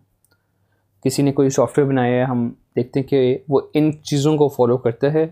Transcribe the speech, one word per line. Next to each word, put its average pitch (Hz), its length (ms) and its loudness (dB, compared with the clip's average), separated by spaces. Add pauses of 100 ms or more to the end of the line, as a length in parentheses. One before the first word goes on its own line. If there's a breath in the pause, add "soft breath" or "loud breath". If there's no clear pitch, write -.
(1040)
کسی 135 200 -2
نے 139 80 2
کوئی 139 180 0
سافٹ 135 300 0
ویئر 139 100 0
بنایا 123 300 0
ہے، 127 40 0
ہم 120 280 -4 (240)
دیکھتے 123 240 -4
ہیں 131 80 -4
کہ 131 300 2 (120)
وہ 135 120 2 (120)
ان 151 180 2 (120)
چیزوں 147 340 0
کو 147 100 4
فالو 123 300 0
کرتا 123 360 -2
ہے، 160 180 0